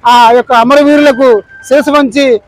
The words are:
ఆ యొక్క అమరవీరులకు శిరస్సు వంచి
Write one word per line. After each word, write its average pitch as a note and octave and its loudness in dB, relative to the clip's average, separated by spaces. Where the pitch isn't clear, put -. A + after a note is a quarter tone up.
ఆ A#3+ 2
యొక్క B3 -2
అమరవీరులకు C4+ 0
శిరస్సు D4 -2
వంచి C4+ -2